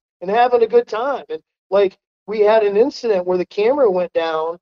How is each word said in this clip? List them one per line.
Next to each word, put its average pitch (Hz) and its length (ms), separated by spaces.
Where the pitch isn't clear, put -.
and 180 100
having 240 340
a 220 40
good 240 200
time. 226 420
And, 156 120
like, 196 280
we 214 140
had 214 220
an 202 140
incident 220 480
where 180 120
the 180 80
camera 233 440
went 180 240
down 165 480